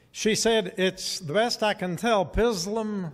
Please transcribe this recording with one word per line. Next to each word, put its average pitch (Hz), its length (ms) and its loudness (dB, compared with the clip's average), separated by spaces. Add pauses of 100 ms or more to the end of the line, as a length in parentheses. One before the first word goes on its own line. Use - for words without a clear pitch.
(120)
She 214 240 0
said, 220 400 2
"It's, 185 440 -2
the 151 140 -6
best 220 300 0
I 208 100 2
can 180 220 -6
tell, 208 300 2
Pislim 208 880 -2